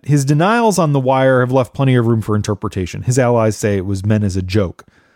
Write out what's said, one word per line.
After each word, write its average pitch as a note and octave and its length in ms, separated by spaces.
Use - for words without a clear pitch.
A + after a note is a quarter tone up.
his C#3+ 220
denials F#3+ 540
on D#3 160
the C#3 60
wire C3 400
have B2 120
left B2+ 220
plenty C3 200
of A#2+ 120
room A2+ 160
for G#2+ 120
interpretation. G2+ 680
His B2 160
allies A#2 360
say G#2 220
it F#2 80
was G2 220
meant G#2+ 180
as F#2 100
a F#2+ 60
joke. F#2 460